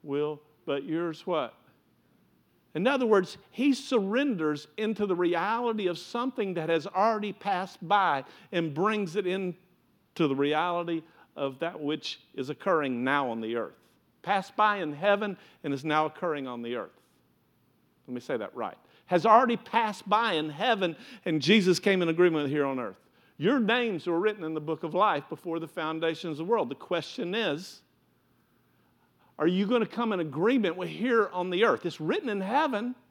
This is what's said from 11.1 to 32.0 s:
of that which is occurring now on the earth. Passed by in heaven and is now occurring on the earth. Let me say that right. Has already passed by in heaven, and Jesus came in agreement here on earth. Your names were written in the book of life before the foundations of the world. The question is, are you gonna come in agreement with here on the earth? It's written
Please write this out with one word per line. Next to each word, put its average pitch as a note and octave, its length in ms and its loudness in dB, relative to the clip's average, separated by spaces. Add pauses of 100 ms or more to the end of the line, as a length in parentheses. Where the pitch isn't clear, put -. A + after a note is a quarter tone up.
of C3+ 240 -4
that E3+ 200 -6
which D3+ 400 -4 (160)
is C3+ 160 -6
occurring C#3+ 520 0
now C3+ 280 2
on A2+ 100 -6
the A2+ 140 -4
earth. A2+ 180 -4 (480)
Passed F#3+ 340 -2
by G#3 220 4
in D#3 160 -4
heaven G3+ 440 0 (260)
and C#3+ 100 -2
is C3+ 120 -6
now D#3 200 4
occurring D3 420 -4
on A#2+ 140 -8
the A#2 140 -4
earth. G#2 160 -8 (1160)
Let B2+ 60 -10
me A#2+ 80 -8
say C3 160 -6
that G#2 180 -8
right. G#2+ 220 -8 (300)
Has F3+ 180 2
already A#3 320 6
passed A3 500 -2
by G#3+ 260 2
in D#3 160 -2
heaven, F#3 460 0 (280)
and D#3+ 180 0
Jesus F3+ 380 6
came F#3+ 240 2
in E3 60 2
agreement D#3+ 400 4
here C#3+ 160 0
on C3+ 140 -2
earth. G#2 200 -8 (380)
Your A#3 220 2
names A3+ 460 0
were E3+ 140 0
written G#3 240 0
in D#3+ 100 -6
the D#3 80 -4
book D3+ 220 -6
of D#3+ 100 -6
life F3+ 340 2
before E3 320 -6
the D#3+ 80 -8
foundations D#3+ 720 -4
of E3 60 -6
the G3 60 -2
world. F#3+ 180 2
The C3+ 60 -6
question F3 580 -4
is, F#3+ 480 -4 (1600)
are D#3 80 2
you F#3 180 2
gonna A3+ 220 2
come A3 260 -2
in F#3 60 -2
agreement F3+ 580 0
with F3+ 100 -6
here G#3 420 0
on F3+ 200 -4
the F#3 160 2
earth? E3+ 200 2
It's D#3+ 140 -6
written C4 300 -2